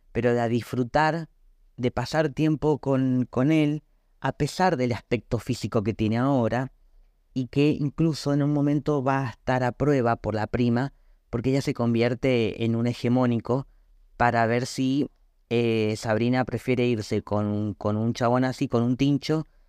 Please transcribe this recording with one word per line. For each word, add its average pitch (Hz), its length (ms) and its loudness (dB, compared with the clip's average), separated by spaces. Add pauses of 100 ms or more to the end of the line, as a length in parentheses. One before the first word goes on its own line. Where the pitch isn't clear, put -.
(120)
pero 120 220 0
de 120 60 0
a 117 80 0
disfrutar, 127 800 -2 (480)
de 120 140 0
pasar 151 400 -2
tiempo 151 480 0
con, 131 520 0
con 135 220 2
él, 151 320 0 (360)
a 135 120 -2
pesar 170 440 0
del 123 160 0
aspecto 110 460 -4
físico 113 440 -2
que 104 120 -2
tiene 110 240 0
ahora, 127 540 0 (600)
y 127 140 -4
que 143 240 2
incluso 147 600 -2
en 143 100 2
un 143 100 2
momento 143 520 0
va 135 220 0
a 110 40 -6
estar 127 320 -2
a 123 100 0
prueba 131 440 2
por 104 180 -4
la 107 140 -4
prima, 120 440 0 (380)
porque 117 200 -2
ella 135 120 2
se 143 120 -2
convierte 117 920 0
en 113 100 2
un 117 140 0
hegemónico 120 800 0 (480)
para 117 300 2
ver 120 200 0
si, 135 420 -2 (400)
eh, 113 480 2
Sabrina 120 480 0
prefiere 123 420 0
irse 107 360 0
con, 104 520 -2
con 104 220 -2
un 113 180 0
chabón 123 300 2
así, 127 220 -2
con 117 160 2
un 123 140 2
tincho, 143 500 0 (220)